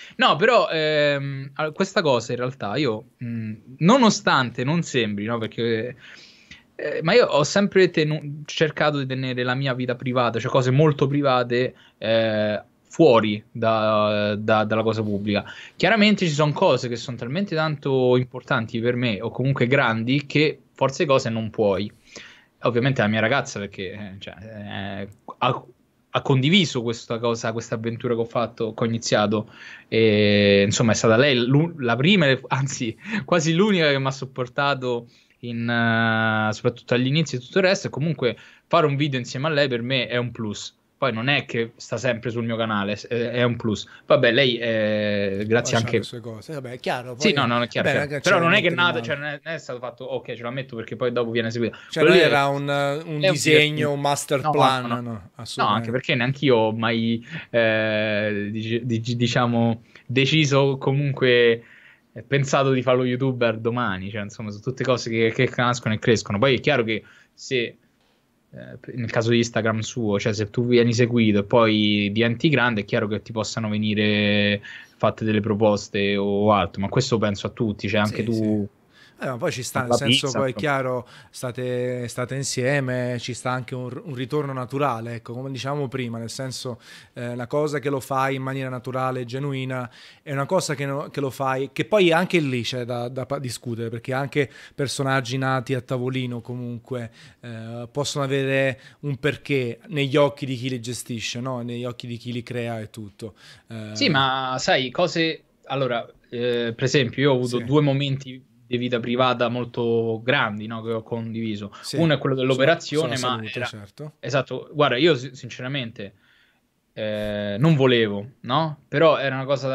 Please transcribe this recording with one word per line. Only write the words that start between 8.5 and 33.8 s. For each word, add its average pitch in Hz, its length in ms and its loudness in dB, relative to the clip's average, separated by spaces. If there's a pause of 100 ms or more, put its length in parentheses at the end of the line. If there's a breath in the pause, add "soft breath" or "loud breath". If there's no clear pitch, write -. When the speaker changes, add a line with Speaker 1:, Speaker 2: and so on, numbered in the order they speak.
Speaker 1:
di 135 80 -2
tenere 131 380 -4
la 127 120 0
mia 135 180 -2
vita 123 220 -4
privata, 120 440 0
cioè 123 120 -4
cose 131 200 4
molto 147 360 4
private, 127 680 2 (240 soft breath)
eh, 107 640 0 (260)
fuori 110 640 4
da, 107 840 2
da, 107 260 2
dalla 110 200 0
cosa 110 200 0
pubblica. 101 400 -2 (320 loud breath)
Chiaramente 208 500 4
ci 165 60 2
sono 147 220 2
cose 131 340 2
che 120 80 -4
sono 117 220 -10
talmente 156 380 -6
tanto 139 600 2
importanti 123 640 -2
per 120 160 0
me, 117 260 -2
o 120 100 -4
comunque 131 360 0
grandi, 127 580 2
che 151 340 0 (140)
forze 135 320 0
cose 135 240 2
non 113 200 -4
puoi. 104 420 0 (720 loud breath)
Ovviamente 123 400 2
la 104 60 4
mia 110 120 0
ragazza, 120 400 0
perché, 101 320 -10
eh, 101 280 -14
cioè, 92 200 -14
eh, 101 680 -10 (320)
ha, 120 240 0 (460)
ha 127 120 -2
condiviso 139 600 2
questa 117 380 -6
cosa, 117 320 -2
questa 113 240 -6
avventura 117 400 -4
che 113 60 0
ho 113 40 -4
fatto, 113 480 -4
che - 100 -4
ho 120 40 2
iniziato, 110 640 0 (380 loud breath)
e, 104 760 6
insomma, 107 280 2
è - 20 2
stata 113 220 6
lei 139 180 6
l'u-, 143 440 2
la 117 180 0
prima, 160 300 6
e 131 200 2
anzi, 131 500 -4 (280 loud breath)
quasi 160 280 2
l'unica 175 380 4